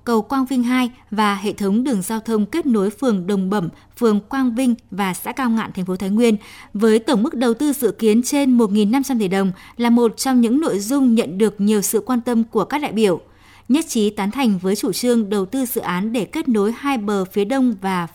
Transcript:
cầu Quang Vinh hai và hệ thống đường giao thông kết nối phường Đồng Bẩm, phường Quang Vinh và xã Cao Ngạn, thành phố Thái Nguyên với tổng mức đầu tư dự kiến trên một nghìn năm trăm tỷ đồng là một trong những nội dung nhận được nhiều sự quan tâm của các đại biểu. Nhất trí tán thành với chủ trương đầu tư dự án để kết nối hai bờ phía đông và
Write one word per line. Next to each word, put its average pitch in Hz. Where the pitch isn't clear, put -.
cầu 226
Quang 269
Vinh 254
hai 247
và 208
hệ 196
thống 202
đường 233
giao 220
thông 214
kết 320
nối 214
phường 208
Đồng 196
Bẩm, 196
phường 214
Quang 254
Vinh 240
và 190
xã -
Cao 254
Ngạn, 226
thành 180
phố 185
Thái 190
Nguyên 220
với 214
tổng 226
mức 320
đầu 233
tư 285
dự 214
kiến 220
trên 285
một 233
nghìn 214
năm 269
trăm 254
tỷ 202
đồng 196
là 240
một 233
trong 254
những 240
nội 202
dung 247
nhận 185
được 202
nhiều 208
sự 208
quan 247
tâm 233
của 220
các 294
đại 285
biểu. 196
Nhất 302
trí 214
tán 208
thành 226
với 190
chủ 214
trương 233
đầu 202
tư 262
dự 226
án 190
để 240
kết 311
nối 214
hai 277
bờ 202
phía 202
đông 254
và 185